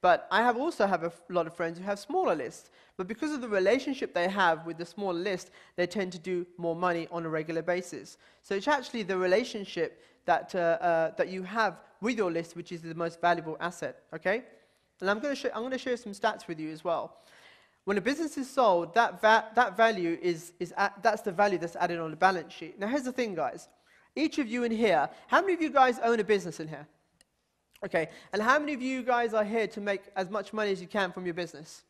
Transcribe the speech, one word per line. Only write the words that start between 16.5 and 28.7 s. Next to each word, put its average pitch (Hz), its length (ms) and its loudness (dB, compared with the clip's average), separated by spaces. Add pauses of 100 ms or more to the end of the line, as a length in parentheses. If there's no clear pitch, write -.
you 156 120 -6
as 160 120 -14
well. 151 400 -4 (600)
When 202 120 0
a 190 60 0
business 285 340 -2
is 262 140 -6
sold, 175 420 4
that 226 300 2
va-, 220 320 6
that 214 240 2
value 190 420 4
is, 170 400 -4
is 180 160 -8
at, 196 260 -2
that's 214 200 2
the 196 100 -4
value 202 240 2
that's 170 200 -6
added 175 240 -2
on 160 100 -6
the 156 80 -12
balance 185 340 2
sheet. - 260 -14
Now, 202 100 -4
here's 269 160 -2
the 247 80 -4
thing, 233 220 -2
guys. 147 360 -4 (440)
Each 311 220 0
of 285 100 0
you 240 180 -2
in 233 80 0
here, 202 360 4 (200)
how 277 120 6
many 381 140 2
of 330 80 -2
you 302 80 0
guys 254 300 6
own 233 200 2
a 202 40 0
business 175 360 0
in 156 80 -8
here? 147 180 -12 (960)
Okay, 170 280 0 (240)
and 214 80 0
how 254 160 4
many 294 160 -2